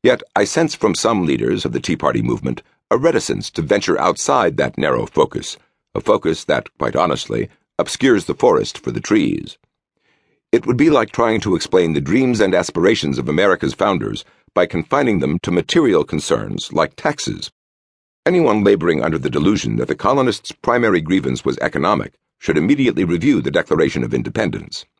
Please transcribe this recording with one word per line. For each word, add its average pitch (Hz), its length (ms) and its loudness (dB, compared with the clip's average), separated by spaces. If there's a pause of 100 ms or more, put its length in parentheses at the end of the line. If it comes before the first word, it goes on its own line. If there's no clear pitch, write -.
Yet 123 200 2 (120)
I 104 120 2
sense 160 280 -2
from 101 220 0
some 107 300 0
leaders 65 400 0
of 60 80 -4
the 58 80 -4
Tea - 160 -4
Party 64 240 0
movement 60 400 -4 (280)
a 110 80 2
reticence 139 540 -2
to 85 100 -6
venture 92 380 0
outside 90 580 0
that 69 200 -2
narrow 65 280 0
focus, - 520 -2 (380)
a - 40 -2
focus 82 460 0
that, 73 320 -2
quite 60 180 -2
honestly, 67 540 -2 (300)
obscures 110 460 2
the - 100 -4
forest - 420 2
for - 140 -8
the 57 100 -6
trees. 64 560 -2 (920)
It 117 160 2
would 120 80 2
be 151 140 4
like 127 220 4
trying 113 300 2
to 92 140 0
explain 85 380 2
the 71 80 0
dreams 113 400 2
and 95 120 4
aspirations 85 640 0
of 65 120 -4
America's 87 440 2
founders 87 520 -2 (280)
by 90 120 4
confining 107 540 0
them 71 200 -2
to - 100 -6
material 87 540 2
concerns 53 720 -4
like 80 240 -2
taxes. - 520 -6 (760)
Anyone 147 360 2
laboring 85 400 2
under 78 160 -2
the 65 120 -4
delusion 73 480 0
that 62 100 -2
the 76 80 -2
colonists' 127 560 -2
primary 113 480 0
grievance 78 460 -2
was 67 140 -2
economic 76 560 -2 (220)
should - 200 -2
immediately 117 480 2
review 90 340 0
the 65 100 -4
Declaration 78 540 0
of 57 100 -4
Independence. - 720 -6 (140)